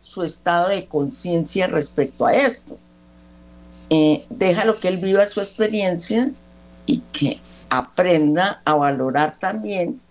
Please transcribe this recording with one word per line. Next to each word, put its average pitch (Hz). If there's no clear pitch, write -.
su -
estado 175
de 185
conciencia 170
respecto 151
a -
esto. -
Eh, 156
déjalo 214
que 180
él 185
viva 190
su 202
experiencia 214
y -
que -
aprenda 160
a 156
valorar 143
también 202